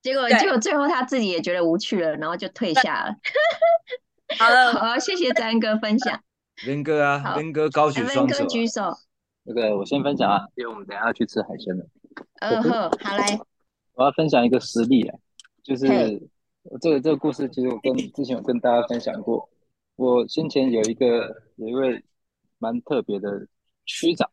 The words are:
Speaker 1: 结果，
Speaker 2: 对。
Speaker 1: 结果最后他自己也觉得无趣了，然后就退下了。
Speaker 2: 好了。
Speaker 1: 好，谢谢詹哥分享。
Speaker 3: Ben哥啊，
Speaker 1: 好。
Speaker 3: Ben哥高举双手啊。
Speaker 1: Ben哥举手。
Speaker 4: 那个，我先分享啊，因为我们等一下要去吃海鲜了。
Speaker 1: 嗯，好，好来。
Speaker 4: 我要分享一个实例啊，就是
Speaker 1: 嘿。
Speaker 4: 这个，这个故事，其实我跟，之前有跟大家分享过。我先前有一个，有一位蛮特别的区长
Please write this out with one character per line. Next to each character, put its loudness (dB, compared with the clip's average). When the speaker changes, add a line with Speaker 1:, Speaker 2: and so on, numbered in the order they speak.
Speaker 1:
结 -4
果， 0
Speaker 2:
对。 6
Speaker 1:
结 2
果 2
最 0
后 2
他 0
自 -2
己 0
也 -2
觉 -2
得 0
无 2
趣 -2
了， -2
然 -6
后 -4
就 -10
退 -4
下 0
了。 -6
Speaker 2:
好 6
了。 6
Speaker 1:
好， 0
谢 -2
谢 0
詹 0
哥 0
分 0
享。 -4
Speaker 3:
Ben -4
哥 2
啊， 2
Speaker 1:
好。 -4
Speaker 3:
Ben -4
哥 0
高 4
举 -2
双 -4
手 4
啊。 4
Speaker 1:
Ben 0
哥 0
举 0
手。 -4
Speaker 4:
那 -12
个， 0
我 -4
先 -2
分 -2
享 2
啊， 2
因 -8
为 -8
我 -14
们 -16
等 -12
一 -10
下 -4
要 0
去 -2
吃 -2
海 -8
鲜 -6
了。 -10
Speaker 1:
嗯， 0
好， 0
好 -6
来。 0
Speaker 4:
我 0
要 6
分 0
享 4
一 4
个 4
实 -2
例 4
啊， -12
就 -4
是 0
Speaker 1:
嘿。 2
Speaker 4:
这 2
个， 2
这 0
个 4
故 -2
事， -4
其 -6
实 0
我 -4
跟， -2
之 -6
前 -4
有 -8
跟 -2
大 2
家 4
分 -4
享 -8
过。 -4
我 2
先 -4
前 2
有 2
一 0
个， 0
有 -8
一 -4
位 0
蛮 -4
特 -2
别 -4
的 -6
区 -2
长 -2